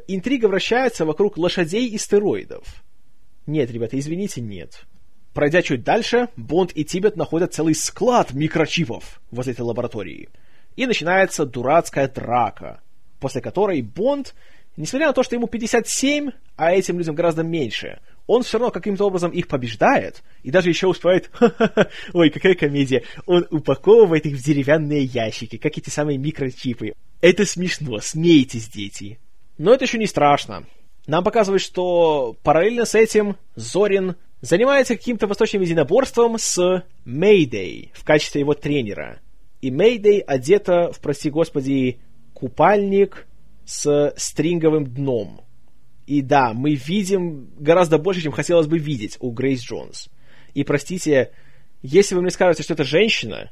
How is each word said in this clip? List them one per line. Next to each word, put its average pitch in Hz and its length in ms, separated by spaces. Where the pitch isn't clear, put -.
интрига 226 380
вращается 214 600
вокруг 175 320
лошадей 180 520
и 214 80
стероидов. - 840
Нет, 147 240
ребята, 117 300
извините, 165 400
нет. 101 460
Пройдя 147 280
чуть 131 220
дальше, 233 540
Бонд 151 380
и 156 100
Тибет 190 320
находят 165 360
целый 156 220
склад 214 580
микрочипов 151 880
возле 123 200
этой 123 120
лаборатории. 113 640
И 247 80
начинается 185 600
дурацкая 135 640
драка, 110 720
после 131 220
которой 175 400
Бонд, 240 520
несмотря 254 300
на 277 60
то, 254 100
что 240 120
ему 233 120
пятьдесят 226 420
семь, 285 420
а 165 160
этим 185 260
людям 160 180
гораздо 165 280
меньше, 151 560
он 240 140
все - 160
равно 233 120
каким-то 196 340
образом 175 260
их 170 160
побеждает 123 760
и 127 80
даже 175 180
еще 180 200
успевает, 180 500
<laughs> - 760
ой, 170 160
какая 185 240
комедия, 143 480
он 175 240
упаковывает 165 800
их 143 100
в 123 60
деревянные 147 600
ящики, 120 540
как 156 220
эти - 100
самые 147 300
микрочипы. 131 720
Это 185 240
смешно, 151 560
смейтесь, 151 680
дети. 104 500
Но 180 160
это 269 120
еще 233 120
не 220 80
страшно. 143 600
Нам 160 160
показывают, 196 400
что 165 800
параллельно 208 420
с - 80
этим 214 420
Зорин 185 600
занимается 247 540
каким-то 226 300
восточным 202 380
единоборством 226 720
с 180 460
Мэйдэй 120 920
в - 80
качестве 151 380
его 143 120
тренера. 101 680
И 131 100
Мэйдэй 208 480
одета 170 720
в, - 80
прости 147 320
господи, 135 680
купальник 196 920
с 147 520
стринговым 156 680
дном. 120 560
И 143 140
да, 131 320
мы 139 180
видим 175 840
гораздо 160 400
больше, 180 220
чем 156 100
хотелось 165 340
бы 160 140
видеть 139 400
у 123 100
Грейс 127 320
Джонс. - 480
И, 143 80
простите, 147 640
если 185 320
вы 180 80
мне 180 80
скажете, 170 320
что 170 100
это 156 100
женщина, 127 680